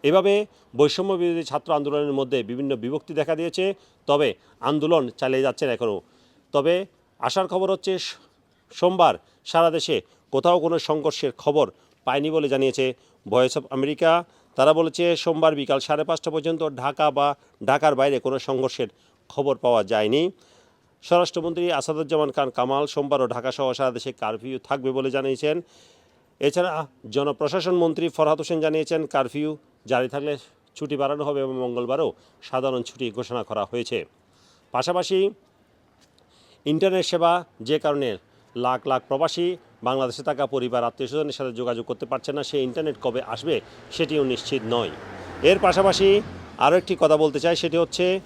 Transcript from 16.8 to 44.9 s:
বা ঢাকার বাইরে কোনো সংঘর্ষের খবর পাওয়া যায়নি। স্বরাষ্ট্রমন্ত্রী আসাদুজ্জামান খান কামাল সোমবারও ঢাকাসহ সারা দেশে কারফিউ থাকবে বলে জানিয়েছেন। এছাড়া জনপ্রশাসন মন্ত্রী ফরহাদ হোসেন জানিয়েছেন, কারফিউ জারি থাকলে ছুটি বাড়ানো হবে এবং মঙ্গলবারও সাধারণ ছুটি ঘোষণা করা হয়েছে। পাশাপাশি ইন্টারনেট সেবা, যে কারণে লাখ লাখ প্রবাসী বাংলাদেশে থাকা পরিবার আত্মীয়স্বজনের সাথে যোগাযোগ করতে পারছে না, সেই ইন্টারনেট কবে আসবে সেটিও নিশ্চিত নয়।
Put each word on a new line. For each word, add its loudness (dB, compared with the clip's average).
বা 0
ঢাকার 4
বাইরে 2
কোনো -2
সংঘর্ষের -2
খবর -2
পাওয়া 4
যায়নি। 2
স্বরাষ্ট্রমন্ত্রী 0
আসাদুজ্জামান 0
খান 0
কামাল 0
সোমবারও 0
ঢাকাসহ -4
সারা -2
দেশে -8
কারফিউ -8
থাকবে -4
বলে -2
জানিয়েছেন। -2
এছাড়া 0
জনপ্রশাসন 0
মন্ত্রী 0
ফরহাদ 2
হোসেন -4
জানিয়েছেন, -2
কারফিউ -2
জারি 0
থাকলে -4
ছুটি -6
বাড়ানো -2
হবে -2
এবং -4
মঙ্গলবারও -2
সাধারণ -4
ছুটি -8
ঘোষণা -6
করা -4
হয়েছে। -6
পাশাপাশি 0
ইন্টারনেট 2
সেবা, 2
যে 0
কারণে 0
লাখ -2
লাখ 0
প্রবাসী 0
বাংলাদেশে -2
থাকা -2
পরিবার -2
আত্মীয়স্বজনের -4
সাথে -6
যোগাযোগ -4
করতে -6
পারছে -6
না, -4
সেই -2
ইন্টারনেট -4
কবে -2
আসবে -4
সেটিও 0
নিশ্চিত -2
নয়। 0